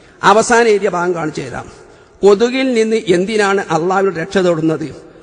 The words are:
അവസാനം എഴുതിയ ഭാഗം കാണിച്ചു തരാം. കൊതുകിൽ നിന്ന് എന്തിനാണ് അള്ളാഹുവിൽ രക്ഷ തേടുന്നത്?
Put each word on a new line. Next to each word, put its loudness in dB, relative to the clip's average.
അവസാനം 4
എഴുതിയ 2
ഭാഗം -2
കാണിച്ചു -6
തരാം. -14
കൊതുകിൽ 2
നിന്ന് 0
എന്തിനാണ് 0
അള്ളാഹുവിൽ -2
രക്ഷ -4
തേടുന്നത്? -2